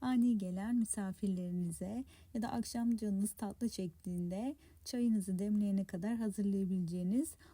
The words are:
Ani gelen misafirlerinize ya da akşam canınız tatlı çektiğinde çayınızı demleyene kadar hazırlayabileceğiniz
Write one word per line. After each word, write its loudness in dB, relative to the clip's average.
Ani 4
gelen -2
misafirlerinize -2
ya -2
da -2
akşam 0
canınız 0
tatlı -4
çektiğinde -4
çayınızı 2
demleyene 2
kadar -2
hazırlayabileceğiniz 0